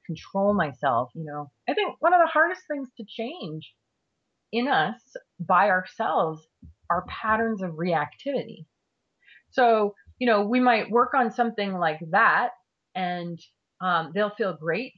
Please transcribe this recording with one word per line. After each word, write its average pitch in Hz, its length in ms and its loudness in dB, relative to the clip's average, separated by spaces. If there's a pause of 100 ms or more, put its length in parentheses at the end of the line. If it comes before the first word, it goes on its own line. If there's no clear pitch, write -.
control 196 480 -2
myself. 131 600 0
You 165 100 -10
know, 147 260 -10 (180)
I 294 60 -2
think 403 260 -2
one 349 140 4
of 349 60 6
the 320 120 4
hardest 339 340 2
things 277 300 -6
to 220 100 -12
change 226 680 -10 (760)
in 240 160 -2
us 185 320 0 (380)
by 180 300 4
ourselves 185 800 -2 (420)
are 175 200 -2
patterns 220 540 -2
of 175 100 -6
reactivity. 160 920 -4 (840)
So, 220 440 4 (240)
you 254 80 -2
know, 208 200 4
we 247 140 2
might 233 300 2
work 240 240 2
on 240 160 2
something 220 440 -2
like 160 260 -2 (120)
that 208 400 2 (420)
and, 175 440 -6 (420)
um, 165 340 -2
they'll 208 160 0
feel 196 280 -4
great 170 400 -4